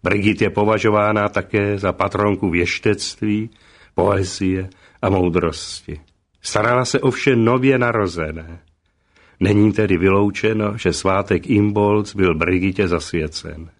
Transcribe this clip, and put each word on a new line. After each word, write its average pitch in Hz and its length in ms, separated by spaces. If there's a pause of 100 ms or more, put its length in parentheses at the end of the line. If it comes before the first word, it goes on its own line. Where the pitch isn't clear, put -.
Brigit 101 400
je 101 80
považována 104 760
také 101 500
za 95 140
patronku 98 580
věštectví, 104 1000 (440)
poezie 95 760 (340)
a 95 80
moudrosti. 85 880 (420)
Starala 120 420
se 127 160
o 135 100
vše 127 260
nově 123 420
narozené. 82 840 (800)
Není 104 320
tedy 101 260
vyloučeno, 101 800
že - 160
svátek 95 580
Imbolc 104 640
byl 92 200
Brigitě 90 540
zasvěcen. 80 920